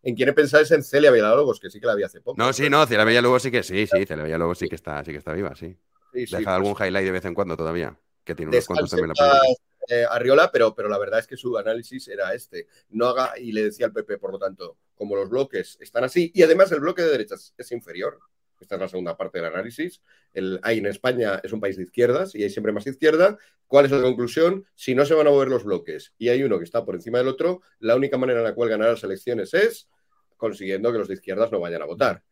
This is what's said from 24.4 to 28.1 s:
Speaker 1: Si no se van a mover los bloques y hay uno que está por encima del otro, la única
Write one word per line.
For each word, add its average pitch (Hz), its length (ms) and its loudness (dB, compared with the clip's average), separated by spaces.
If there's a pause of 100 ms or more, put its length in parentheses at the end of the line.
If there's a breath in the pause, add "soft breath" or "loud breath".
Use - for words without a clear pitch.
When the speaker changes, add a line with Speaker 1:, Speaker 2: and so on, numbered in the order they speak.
Speaker 1:
Si - 200 -4
no 139 100 4
se 160 100 2
van 151 120 4
a 147 40 6
mover 139 180 4
los 117 160 -2
bloques 85 540 -6
y 113 100 -2
hay 127 140 2
uno 107 160 0
que 85 60 -6
está 113 200 -4
por 101 100 -8
encima 113 240 -4
del 127 100 0
otro, 165 340 -4 (180)
la 113 160 2
única 139 220 0